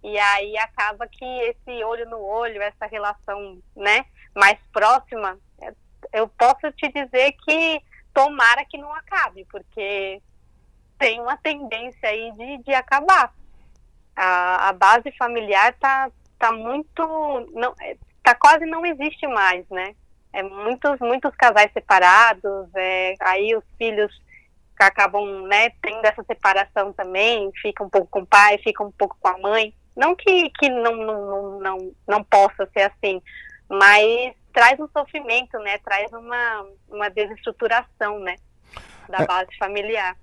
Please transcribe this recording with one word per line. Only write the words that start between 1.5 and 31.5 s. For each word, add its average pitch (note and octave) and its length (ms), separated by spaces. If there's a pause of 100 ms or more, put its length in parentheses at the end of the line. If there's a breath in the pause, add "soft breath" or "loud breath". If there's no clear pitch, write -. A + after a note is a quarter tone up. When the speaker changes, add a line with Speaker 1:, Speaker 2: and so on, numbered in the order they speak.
Speaker 1:
olho A#3 260
no A3+ 100
olho, G#3+ 400
essa G#3 280
relação, G3+ 720 (160)
né, G#3 280 (320 soft breath)
mais G3+ 220 (160)
próxima, G#3+ 640 (240)
é, A3+ 100 (400)
eu A3 160
posso C4 440
te C#4+ 200
dizer C4+ 420 (120)
que D#4+ 340 (320 soft breath)
tomara C4+ 540
que D4+ 140
não D4 160
acabe, D#4 560
porque G3 680 (760)
tem A#3 240
uma B3+ 160
tendência A#3+ 720
aí A3+ 220
de, A#3+ 320
de C#4 100
acabar. C#4 580 (840)
A, F#3 540
a F#3+ 40
base G#3+ 460
familiar A3+ 600
tá, C4+ 300 (300)
tá A3+ 120
muito, B3+ 520 (500)
não, A#3 180 (100)
é, - 140 (280)
tá A#3+ 100
quase D4+ 320
não E4 180
existe D4+ 440
mais, F#3+ 420
né? F#3+ 260 (380)
É G3+ 80
muitos, A3 580
muitos B3+ 360
casais G#3 380
separados, G3 1000
é, F#3 440
aí G3 360
os A3 80 (140)
filhos G#3+ 340 (680 soft breath)
acabam, G3 640
né, G#3 260 (100)
tendo G#3+ 260
essa G#3+ 180
separação G3 680
também, G3 600 (100)
fica G#3 220
um F#3+ 60
pouco F#3+ 180
com G3+ 140
o F3+ 40
pai, G#3 380
fica G#3+ 200
um G3+ 80
pouco - 280
com - 80
a F#3 100
mãe. G#3+ 380 (180)
Não D#4 220
que, F4+ 360
que C#4+ 180
não, A#3 260
não, G#3+ 300
não, G3 340